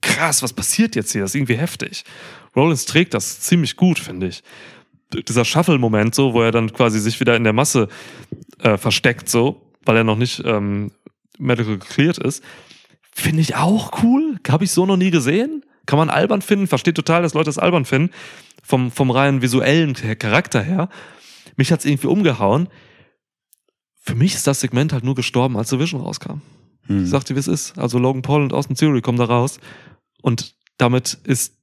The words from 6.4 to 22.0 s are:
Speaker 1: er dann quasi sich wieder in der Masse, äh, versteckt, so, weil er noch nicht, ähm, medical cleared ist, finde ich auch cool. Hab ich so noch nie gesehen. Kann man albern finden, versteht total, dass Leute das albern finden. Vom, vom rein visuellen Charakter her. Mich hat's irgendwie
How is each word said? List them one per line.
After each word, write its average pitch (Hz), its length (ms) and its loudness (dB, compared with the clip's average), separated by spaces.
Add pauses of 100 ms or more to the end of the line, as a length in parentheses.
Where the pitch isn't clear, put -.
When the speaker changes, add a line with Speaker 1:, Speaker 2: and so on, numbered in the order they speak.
Speaker 1:
er 113 80 2
dann 113 200 0
quasi 110 280 2
sich 113 200 -2
wieder 117 160 4
in 113 100 0
der 107 80 4
Masse, 120 340 2 (720)
äh, 107 180 4
versteckt, - 500 -2
so, - 460 -2 (120)
weil 113 120 2
er 113 60 4
noch 107 140 2
nicht, 120 280 -4
ähm, 101 460 -2 (480)
medical 117 400 -2
cleared 156 400 -2
ist, - 240 -6 (680)
finde 156 280 -2
ich - 140 -2
auch 196 480 0
cool. 262 340 2 (100)
Hab 156 140 2
ich 190 100 0
so 180 140 2
noch 190 120 2
nie 185 140 2
gesehen. 190 540 0 (220)
Kann 143 100 2
man 156 120 2
albern 202 320 2
finden, 196 260 0
versteht 165 280 0
total, 170 280 0
dass 156 100 -2
Leute 156 120 0
das 147 120 -4
albern 170 280 2
finden. 147 280 0 (500)
Vom, 127 280 0
vom 135 200 0
rein 135 300 2
visuellen 131 520 2
Charakter 113 680 -2
her. 175 280 -2 (680)
Mich 139 160 2
hat's 160 140 0
irgendwie 139 220 0